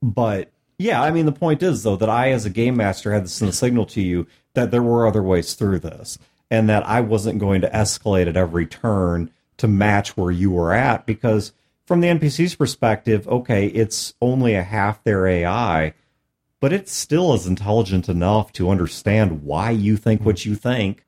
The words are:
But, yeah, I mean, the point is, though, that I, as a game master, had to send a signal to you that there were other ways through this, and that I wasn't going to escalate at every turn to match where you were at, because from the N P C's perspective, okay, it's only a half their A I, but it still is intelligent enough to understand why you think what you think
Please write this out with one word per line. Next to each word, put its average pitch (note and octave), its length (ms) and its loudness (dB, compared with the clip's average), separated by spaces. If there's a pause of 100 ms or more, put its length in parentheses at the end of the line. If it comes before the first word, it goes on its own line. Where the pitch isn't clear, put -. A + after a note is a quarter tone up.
But, G#2+ 500 -2 (260)
yeah, F3+ 240 -2
I D#3 100 2
mean, E3 140 2
the D3 60 4
point D3+ 320 -2
is, B2 200 0
though, G#2 120 2
that A2 140 0
I, B2 220 2
as A2+ 140 -2
a G#2 40 -4
game A#2 260 0
master, G#2 380 -2
had G2+ 100 0
to F2+ 60 -10
send G#2 200 -2
a F2 40 -2
signal A#2+ 340 0
to - 140 -6
you F2+ 260 -2 (280)
that A#2+ 160 0
there A#2+ 120 2
were A#2 240 2
other G#2 160 2
ways F2+ 300 0
through G2 260 0
this, - 380 -12 (340)
and A2+ 180 4
that G#2+ 160 2
I A2 160 0
wasn't G#2+ 380 -2
going G2 220 2
to F2+ 80 0
escalate G2+ 580 0
at E2 100 -2
every E2+ 280 0
turn F2+ 680 -2 (260)
to A#2 100 0
match G2+ 480 2
where F2+ 160 0
you F#2 200 2
were F2 220 2
at, A#2+ 320 0
because G#2+ 460 -2 (340)
from F3 140 2
the E3+ 80 2
N F3 120 2
P D3+ 100 0
C's F3 260 -2
perspective, A2 720 0
okay, A#2 400 0
it's - 540 -4
only B2 340 2
a F#2 80 0
half G#2 400 -4
their F#2+ 240 2
A F2 180 2
I, F2 480 0 (680)
but C#3 100 0
it F#3+ 160 -4
still E3 460 0
is F2+ 120 0
intelligent G2 640 0
enough G2 460 0
to F2+ 160 -2
understand F#2 760 0
why E2+ 280 -2
you G#2+ 260 2
think A2 260 0
what G#2+ 220 0
you G#2 100 -4
think G#2+ 520 -4